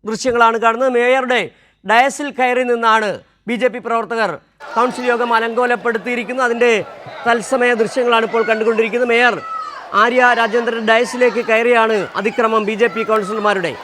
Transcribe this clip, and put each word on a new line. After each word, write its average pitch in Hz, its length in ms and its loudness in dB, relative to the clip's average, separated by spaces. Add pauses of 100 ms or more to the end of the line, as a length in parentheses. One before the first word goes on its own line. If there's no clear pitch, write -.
ദൃശ്യങ്ങളാണ് 226 540 2
കാണുന്നത്. 240 340 2
മേയറുടെ 247 440 2 (480)
ഡയസിൽ 269 380 2 (100)
കയറി 247 340 0
നിന്നാണ് 226 380 2 (400)
ബി 240 120 -2
ജെ 254 120 2
പി 240 120 -10
പ്രവർത്തകർ 226 460 -2 (440)
കൗൺസിൽ 247 360 -2
യോഗം 240 260 0
അലങ്കോലപ്പെടുത്തിയിരിക്കുന്നത്. 233 1080 -2
അതിൻ്റെ 233 240 2 (560)
തത്സമയ 240 440 0 (100)
ദൃശ്യങ്ങളാണ് 233 480 0
ഇപ്പോൾ 226 200 0
കണ്ടുകൊണ്ടിരിക്കുന്നത്. 226 640 0
മേയർ 233 220 4 (680)
ആര്യ 247 200 4 (180)
രാജേന്ദ്രൻ 226 500 -2
ഡയസിലേക്ക് 240 600 2
കയറിയാണ് 226 460 2 (240)
അതിക്രമം 220 500 0
ബി 220 120 -4
ജെ 240 140 4
പി 220 140 -2
കൗൺസിലർമാരുടെ. 208 600 0 (120)